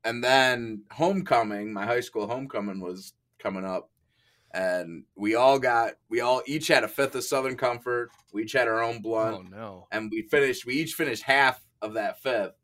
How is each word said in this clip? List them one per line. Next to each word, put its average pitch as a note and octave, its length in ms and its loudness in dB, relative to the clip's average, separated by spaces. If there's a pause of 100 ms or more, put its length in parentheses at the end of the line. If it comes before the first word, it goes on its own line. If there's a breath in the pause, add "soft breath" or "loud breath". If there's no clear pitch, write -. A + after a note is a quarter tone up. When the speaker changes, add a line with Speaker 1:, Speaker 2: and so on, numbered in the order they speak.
Speaker 1:
and A#2 180 -4
then B2 680 4
homecoming, A2+ 800 2
my G2+ 140 -4
high A#2+ 140 2
school G#2+ 260 -4
homecoming A2 540 -6
was F#2 340 -10 (240)
coming F#2+ 260 -6
up, F#2 240 -6 (640)
and F2+ 520 -2 (100)
we G#2 220 0
all C3+ 220 6
got, A#2+ 340 2 (180)
we A#2+ 100 0
all B2 240 2
each C#3+ 220 -4
had C3+ 180 6
a G#2+ 40 -4
fifth C#3 260 -2
of B2 100 -4
Southern C3 320 -2
Comfort. A#2+ 540 -2 (220)
We G#2 100 -4
each A2 100 -6
had B2 160 2
our A2+ 140 0
own A#2 180 -4
blunt. A2 360 -2
Speaker 2:
Oh, F#2 200 -16
no. G2+ 360 -14
Speaker 1:
And A2 180 -4
we A2 120 -4
finished, C3 440 2
we B2+ 80 -4
each D3+ 200 -2
finished C#3+ 280 -2
half C3+ 420 4 (160)
of G#2+ 140 -8
that G2+ 260 -4
fifth. A2 440 -2